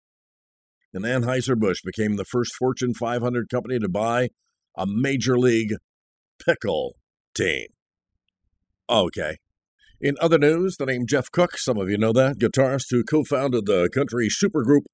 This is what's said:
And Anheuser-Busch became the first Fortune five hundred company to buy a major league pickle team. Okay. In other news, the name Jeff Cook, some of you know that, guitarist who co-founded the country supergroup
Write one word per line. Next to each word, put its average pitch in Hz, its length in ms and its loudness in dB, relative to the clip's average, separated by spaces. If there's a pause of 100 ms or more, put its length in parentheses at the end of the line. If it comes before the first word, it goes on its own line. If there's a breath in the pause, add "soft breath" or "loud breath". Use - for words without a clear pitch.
(920)
And 95 100 -8
Anheuser-Busch 120 800 0
became 104 320 -2
the 98 100 -4
first 120 300 -2
Fortune 127 380 -2
five 120 300 -4
hundred 123 260 -2
company 123 300 -4
to 107 100 -2
buy 117 400 0 (480)
a 92 100 -4
major 123 500 0
league 113 360 2 (720)
pickle 76 480 -2 (400)
team. 76 320 -2 (1200)
Okay. 85 500 0 (640 soft breath)
In 143 220 -2
other 165 160 4
news, 160 400 2
the 143 80 -6
name 123 220 -4
Jeff 131 240 0
Cook, 175 260 0
some 120 220 -2
of 95 100 -2
you 101 80 0
know 110 160 2
that, 131 240 4
guitarist 127 540 2
who 123 120 2
co-founded 131 640 0
the 90 260 2
country 120 380 0
supergroup 143 520 2 (120)